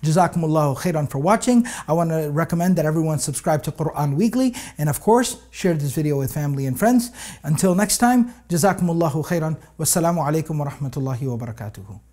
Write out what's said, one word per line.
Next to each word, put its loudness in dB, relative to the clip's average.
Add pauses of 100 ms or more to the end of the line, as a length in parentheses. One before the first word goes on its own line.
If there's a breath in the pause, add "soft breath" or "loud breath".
Jazakumullahu 2
khairan -2
for -6
watching. 2 (180 loud breath)
I -2
want 2
to -2
recommend 2
that 2
everyone 0
subscribe -2
to -6
Quran -2
Weekly, 2 (220 loud breath)
and 0
of -2
course, 2 (100)
share 0
this -2
video 0
with -4
family -2
and -4
friends. 4 (320 loud breath)
Until 2
next 0
time, 4 (140)
Jazakumullahu 0
khairan. -2 (200 loud breath)
Wassalamu 0
alaikum -2
wa -4
rahmatullahi -6
wa -6
barakatuhu. -12 (140)